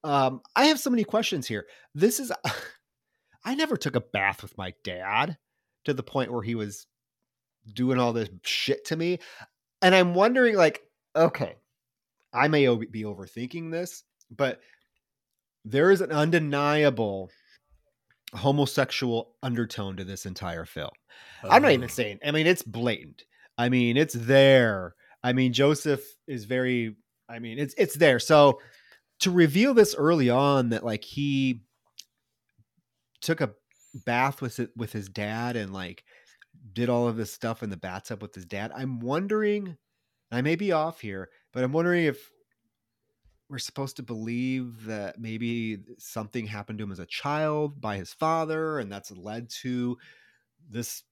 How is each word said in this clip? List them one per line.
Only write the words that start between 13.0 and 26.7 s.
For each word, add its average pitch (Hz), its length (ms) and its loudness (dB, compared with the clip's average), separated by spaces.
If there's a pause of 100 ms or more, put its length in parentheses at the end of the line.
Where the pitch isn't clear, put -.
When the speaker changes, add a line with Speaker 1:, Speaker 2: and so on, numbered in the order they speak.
Speaker 1:
overthinking 113 680 -10
this, 170 340 -8 (260)
but 123 300 -4 (1040)
there 139 260 2
is 190 100 6
an 170 120 -4
undeniable 147 1160 0 (1040)
homosexual 131 1080 -2
undertone 113 540 -6
to 95 80 -10
this 95 200 -12
entire 87 400 -10
film. - 280 -12 (500)
I'm 247 200 8
not 269 100 6
even 127 120 2
Speaker 2:
Ugh. 117 60 -8
Speaker 1:
saying, 110 340 -4
I 147 60 0
mean, 156 160 2
it's 180 160 4
blatant. 110 640 -6 (340)
I 120 100 2
mean, 123 280 2
it's 156 180 2
there. 120 800 6 (280)
I 123 100 0
mean, 127 200 2
Joseph 143 500 2 (240)
is 120 180 -10
very, 120 520 -2 (320)